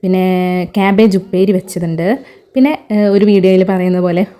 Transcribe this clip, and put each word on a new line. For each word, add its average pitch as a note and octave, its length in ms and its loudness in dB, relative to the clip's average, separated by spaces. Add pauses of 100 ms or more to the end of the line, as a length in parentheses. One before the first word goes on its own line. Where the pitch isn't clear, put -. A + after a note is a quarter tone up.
പിന്നെ F#3 220 0 (520)
ക്യാബേജ് G3 460 2
ഉപ്പേരി F#3+ 360 0
വെച്ചതുണ്ട്, E3 480 -6 (480)
പിന്നെ, C#4 200 2 (220)
ഏഹ്, G#3 200 2
ഒരു G3+ 160 4
വീഡിയോയിൽ F#3+ 400 4
പറയുന്ന F3+ 260 0 (100)
പോലെ F3 160 -2 (160)